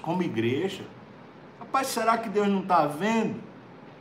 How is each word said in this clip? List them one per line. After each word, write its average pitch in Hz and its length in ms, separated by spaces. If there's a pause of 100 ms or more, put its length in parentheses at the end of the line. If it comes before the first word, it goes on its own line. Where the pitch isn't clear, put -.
como 175 220
igreja. 127 580 (760)
Rapaz, 269 260
será 226 320
que 226 100
Deus 202 200
não 196 140
tá 175 240
vendo? 190 540 (600)